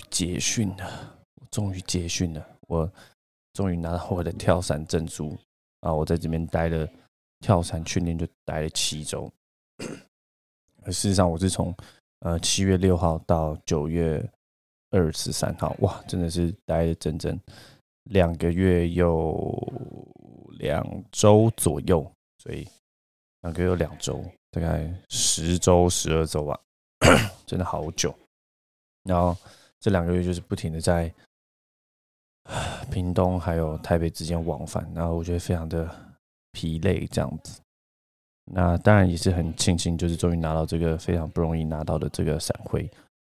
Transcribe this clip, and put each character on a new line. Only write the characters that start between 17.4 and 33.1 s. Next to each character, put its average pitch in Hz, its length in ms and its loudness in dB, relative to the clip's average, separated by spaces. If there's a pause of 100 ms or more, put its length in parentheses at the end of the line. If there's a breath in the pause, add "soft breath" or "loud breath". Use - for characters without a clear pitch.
两 87 320 2
个 82 120 0
月 87 400 4
又 85 640 0 (1040)
两 71 260 -2 (280)
周 107 440 6
左 - 260 0
右， 80 280 2 (300)
所 - 140 -12
以 73 140 -10 (760)
两 85 120 -6
个 85 80 -2
月 90 80 2
又 92 60 2
两 78 240 -2
周， 67 240 -6 (260)
大 85 100 -6
概 80 300 -2 (200)
十 85 500 0
周、 87 300 6
十 - 240 -2
二 80 120 2
周 76 200 -4
吧， 73 140 -6 (420)
<clears throat> - 440 4
真 - 140 -4
的 90 60 -2
好 78 260 -4
久。 - 240 -4 (880)
然 90 180 2
后 87 160 2 (420 loud breath)
这 110 120 0
两 90 120 4
个 85 120 2
月 90 80 2
就 90 100 0
是 87 60 -6
不 95 160 -8
停 85 160 -4
的 82 80 -6
在， 85 340 0 (1300 soft breath)
<sighs> - 460 -8
屏 90 240 -2